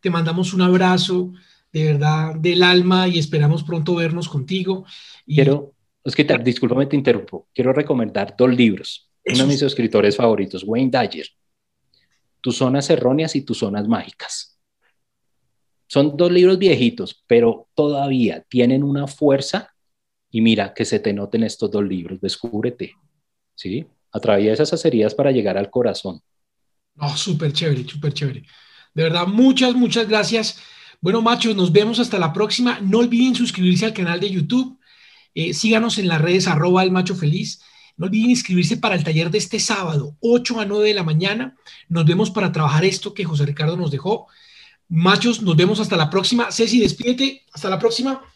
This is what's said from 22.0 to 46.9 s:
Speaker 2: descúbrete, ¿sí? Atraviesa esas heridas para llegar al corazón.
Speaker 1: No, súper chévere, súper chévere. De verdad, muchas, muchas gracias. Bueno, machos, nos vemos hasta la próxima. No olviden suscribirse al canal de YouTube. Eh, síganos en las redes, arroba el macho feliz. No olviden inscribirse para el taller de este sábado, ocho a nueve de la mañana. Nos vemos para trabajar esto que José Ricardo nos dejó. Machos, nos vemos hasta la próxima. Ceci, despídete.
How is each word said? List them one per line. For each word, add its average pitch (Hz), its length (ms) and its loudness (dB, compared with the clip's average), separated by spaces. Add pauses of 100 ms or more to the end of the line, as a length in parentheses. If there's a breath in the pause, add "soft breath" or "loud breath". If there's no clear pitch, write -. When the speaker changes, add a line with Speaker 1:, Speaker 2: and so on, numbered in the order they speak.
Speaker 2:
descúbrete, 117 720 -6 (580)
¿sí? 113 320 -10 (280)
Atraviesa 107 500 2
esas 156 220 -2
heridas 110 280 2
para 143 180 0
llegar 104 260 0
al 98 120 -4
corazón. 98 520 -4 (720)
Speaker 1:
No, 147 200 -8
súper 151 380 -4
chévere, 147 340 -2
súper 147 260 -6
chévere. - 320 -8 (480 soft breath)
De 156 100 -2
verdad, 170 240 -2
muchas, 254 480 4
muchas 233 320 0
gracias. 214 500 -2 (440 loud breath)
Bueno, 208 200 0
machos, 233 340 0
nos 180 160 2
vemos 214 280 4
hasta 220 180 0
la 165 160 0
próxima. 214 480 0
No 196 180 2
olviden 240 360 2
suscribirse 185 500 0
al 220 80 -4
canal 175 260 -4
de 196 120 -4
YouTube. 214 480 -2 (560 soft breath)
Eh, 160 180 -6
síganos 220 440 0
en 196 100 -2
las 165 140 0
redes, 180 260 2
arroba 175 360 2
el 185 80 2
macho 185 240 0
feliz. 180 460 -4 (360 soft breath)
No 165 100 -6
olviden 220 220 0
inscribirse 185 480 0
para 214 180 -2
el 156 80 -2
taller 160 280 0
de 208 60 0
este - 220 -4
sábado, 170 640 -4
ocho 240 380 0
a 208 60 -4
nueve 208 240 2
de 214 40 2
la 196 100 -2
mañana. 196 520 -2 (340 loud breath)
Nos 165 160 2
vemos 170 260 2
para 185 200 -2
trabajar 156 340 0
esto 190 280 -4
que 190 120 -6
José 147 200 0
Ricardo 156 300 -4
nos 170 160 -4
dejó. 185 360 -4 (600 soft breath)
Machos, 202 540 2
nos 180 140 0
vemos 185 240 4
hasta 208 180 -2
la 151 120 0
próxima. 226 420 0
Ceci, 226 280 2
despídete. 247 720 0